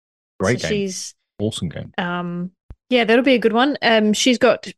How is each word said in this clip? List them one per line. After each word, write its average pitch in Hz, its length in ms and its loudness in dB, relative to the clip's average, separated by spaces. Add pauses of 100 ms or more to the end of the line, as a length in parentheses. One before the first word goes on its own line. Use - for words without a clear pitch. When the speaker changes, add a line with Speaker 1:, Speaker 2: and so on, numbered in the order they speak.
(400)
Speaker 1:
Great 107 220 0
Speaker 2:
So - 80 -4
Speaker 1:
game. 208 80 0
Speaker 2:
she's, - 360 -8 (240)
Speaker 1:
Awesome - 300 -4
game. - 300 -14
Speaker 2:
um, 175 520 -6 (380)
yeah, 240 160 2
that'll 233 200 4
be 262 100 4
a 240 40 4
good 214 140 0
one. 254 300 0
Um, 214 320 2
she's 247 240 2
got - 280 2 (120)